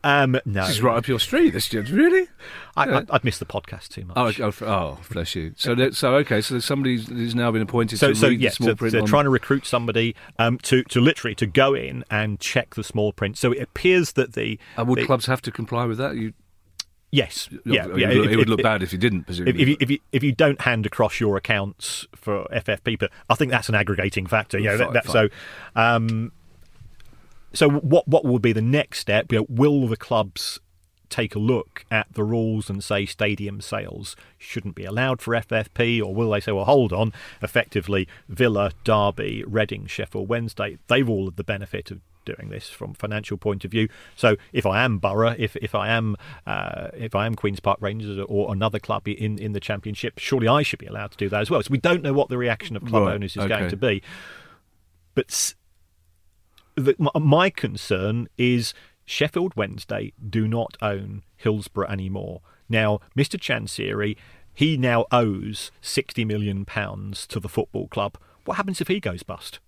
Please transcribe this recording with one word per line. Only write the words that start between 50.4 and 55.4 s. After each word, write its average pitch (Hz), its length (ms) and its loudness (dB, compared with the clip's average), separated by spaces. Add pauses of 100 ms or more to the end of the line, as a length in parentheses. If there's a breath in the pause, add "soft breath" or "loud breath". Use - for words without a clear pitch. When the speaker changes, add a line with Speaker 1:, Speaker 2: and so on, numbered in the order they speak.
Speaker 1:
I 143 140 6
should - 160 -2
be - 80 -16
allowed 104 240 -10
to - 80 -20
do 98 100 -2
that 104 140 0
as 110 80 -4
well." 135 120 2
So - 80 -6
we 135 80 2
don't 175 240 2
know 139 120 0
what 139 160 2
the 127 80 -2
reaction 117 380 -4
of 98 100 -10
club 110 180 4
Speaker 2:
Right, 95 100 0
Speaker 1:
owners 101 220 -6
is 101 60 -4
Speaker 2:
okay. 98 60 0
Speaker 1:
going 95 200 0
to 98 80 -4
be. 104 260 0 (1120 loud breath)
But - 140 0
s-, - 260 -4 (1200)